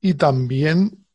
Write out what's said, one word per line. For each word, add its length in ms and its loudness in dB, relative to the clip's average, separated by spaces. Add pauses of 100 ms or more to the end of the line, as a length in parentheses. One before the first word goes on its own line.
y 120 0
también 1000 0